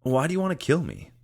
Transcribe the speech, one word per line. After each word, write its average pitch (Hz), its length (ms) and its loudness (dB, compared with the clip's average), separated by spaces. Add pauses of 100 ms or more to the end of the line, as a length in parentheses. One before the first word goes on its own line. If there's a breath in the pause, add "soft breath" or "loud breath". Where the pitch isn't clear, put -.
Why 131 260 2
do 165 60 0
you 185 80 0
want 185 180 0
to - 80 -10
kill 160 160 4
me? 65 280 -10 (120)